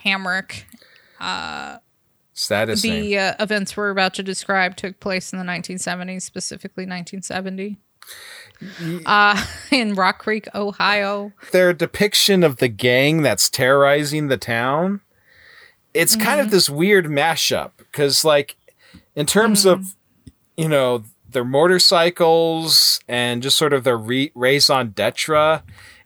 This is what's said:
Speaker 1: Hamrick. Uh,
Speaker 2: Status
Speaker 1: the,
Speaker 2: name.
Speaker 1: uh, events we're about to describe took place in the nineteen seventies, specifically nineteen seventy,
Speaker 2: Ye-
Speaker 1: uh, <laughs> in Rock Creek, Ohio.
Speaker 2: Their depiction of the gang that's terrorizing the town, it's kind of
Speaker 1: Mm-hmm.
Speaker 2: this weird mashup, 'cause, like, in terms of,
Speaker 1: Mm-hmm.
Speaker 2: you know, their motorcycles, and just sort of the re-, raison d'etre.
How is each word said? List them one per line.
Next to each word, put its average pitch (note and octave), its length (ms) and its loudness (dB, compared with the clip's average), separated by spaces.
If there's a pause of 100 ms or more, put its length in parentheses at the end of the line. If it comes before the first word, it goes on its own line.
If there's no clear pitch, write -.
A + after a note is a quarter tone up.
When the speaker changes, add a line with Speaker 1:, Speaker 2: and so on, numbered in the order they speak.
Speaker 1:
Hamrick. F#3+ 580 -4 (560)
Uh, D2+ 600 -10 (540)
Speaker 2:
Status - 480 -2
Speaker 1:
the, A3 80 -2
Speaker 2:
name. G#3 300 -4
Speaker 1:
uh, G3 240 -4
events G3+ 320 -6
we're G#3 140 -4
about F#3+ 240 -2
to G3 100 -10
describe F#3+ 540 -4
took G3 240 -12
place F#3 320 -6
in F#3+ 40 -10
the F#3 60 -8
nineteen F3+ 340 -8
seventies, F3+ 460 -8
specifically - 600 -12
nineteen F3+ 360 -12
seventy, F#3+ 560 -10 (1000)
Speaker 2:
Ye- E3+ 260 -8
Speaker 1:
uh, G#3 400 2 (120)
<laughs> - 140 -6
in A3+ 240 0
Rock F#3+ 240 0
Creek, G#3+ 360 -4
Ohio. G3+ 800 -2 (180)
Speaker 2:
Their F3+ 220 4
depiction G3 680 0
of D3+ 160 4
the C3 120 2
gang B2+ 520 2
that's A#2 280 2
terrorizing C#3+ 800 2
the B2+ 80 0
town, C#3+ 640 -4 (920)
it's E3 220 2
kind A#3 240 0
of C4+ 80 2
Speaker 1:
Mm-hmm. G3+ 80 0
Speaker 2:
this F3 140 4
weird F3 380 2
mashup, C#3+ 640 -2 (200)
'cause, C#3+ 320 0
like, D3 320 2 (580)
in D3 120 -2
terms G3+ 400 4
of, F#3 140 6
Speaker 1:
Mm-hmm. - 500 -18 (340)
Speaker 2:
you D#3+ 60 -2
know, B2+ 340 2 (260)
their B2+ 160 -2
motorcycles, E3 1500 4 (140)
and A#2+ 360 -2
just C3+ 140 0
sort D3 160 2
of C3+ 100 0
the B2 120 2
re-, B2 400 -4
raison C3 560 2
d'etre. D3+ 720 0 (440)